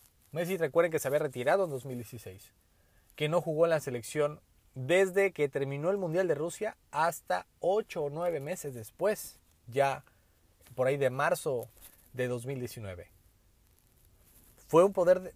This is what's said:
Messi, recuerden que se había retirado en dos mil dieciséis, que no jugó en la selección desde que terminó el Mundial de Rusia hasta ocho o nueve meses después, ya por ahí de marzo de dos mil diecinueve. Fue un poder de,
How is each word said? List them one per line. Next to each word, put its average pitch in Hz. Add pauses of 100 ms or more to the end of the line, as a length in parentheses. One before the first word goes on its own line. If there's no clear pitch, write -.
(320)
Messi, 170
recuerden 165
que 160
se -
había 143
retirado 143
en 175
dos 127
mil 131
dieciséis, 110 (640)
que 151
no 170
jugó 165
en 170
la 160
selección 147 (340)
desde 185
que 147
terminó 139
el 202
Mundial 185
de 160
Rusia 170 (140)
hasta 165 (140)
ocho 190
o 143
nueve 165
meses 147
después, 165 (300)
ya 135 (720)
por 127
ahí 143
de 139
marzo 139 (440)
de 127
dos 123
mil 135
diecinueve. 104 (1600)
Fue 165
un 196
poder 180
de, 185